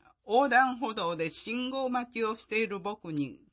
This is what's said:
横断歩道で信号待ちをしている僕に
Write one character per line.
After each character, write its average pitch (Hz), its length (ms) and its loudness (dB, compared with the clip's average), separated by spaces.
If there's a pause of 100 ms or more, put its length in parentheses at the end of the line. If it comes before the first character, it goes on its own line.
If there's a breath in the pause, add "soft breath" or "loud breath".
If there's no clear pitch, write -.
(240)
横 254 240 4
断 254 280 6
歩 233 180 -4
道 170 220 -2
で 160 160 -2
信 247 380 -4
号 269 180 -2
待 247 240 -4
ち 226 100 -2
を 220 140 0
し - 100 -16
て 220 160 0
い 214 60 -2
る 196 100 -6
僕 180 340 -8
に 139 280 -4 (120)